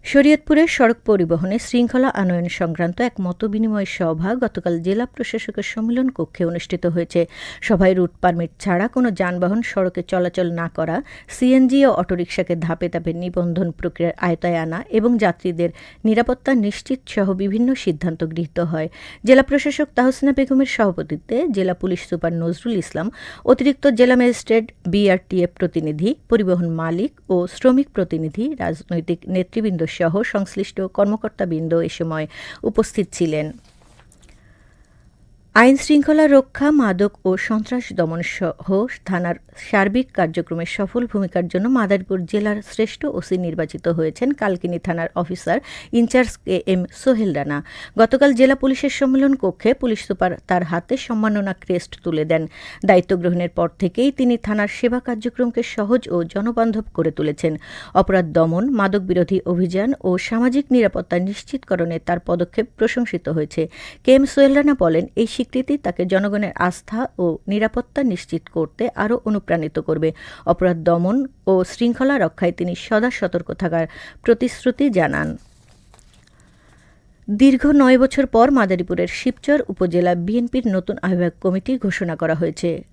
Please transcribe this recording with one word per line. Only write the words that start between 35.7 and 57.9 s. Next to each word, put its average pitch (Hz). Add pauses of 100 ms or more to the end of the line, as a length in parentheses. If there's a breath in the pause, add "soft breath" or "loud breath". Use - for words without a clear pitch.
শৃঙ্খলা 302
রক্ষা, 277
মাদক 202 (120)
ও 185
সন্ত্রাস 220
দমন 170
সহ - (360)
থানার 175 (340)
সার্বিক 202
কার্যক্রমে 165
সফল 233
ভূমিকার 180
জন্য 190
মাদারীপুর 196
জেলার 208 (140)
শ্রেষ্ঠ -
ওসি 185
নির্বাচিত 165
হয়েছেন 165
কালকিনি 180
থানার 165
অফিসার 180 (340 loud breath)
ইনচার্জ 233 (120)
কে 185
এম 185
সোহেল 220
রানা। 143 (400 loud breath)
গতকাল 262
জেলা 262
পুলিশের 269
সম্মেলন 269
কক্ষে 220
পুলিশ 226
সুপার 185 (160)
তার 180
হাতে 170
সম্মাননা 214
ক্রেস্ট - (120)
তুলে 156
দেন। 160 (440 loud breath)
দায়িত্ব 180
গ্রহণের 175
পর 170 (100)
থেকেই 233
তিনি 247
থানার 208
সেবা 247
কার্যক্রমকে 233
সহজ 226
ও 175
জনবান্ধব 220 (100)
করে 165
তুলেছেন। 151 (420 loud breath)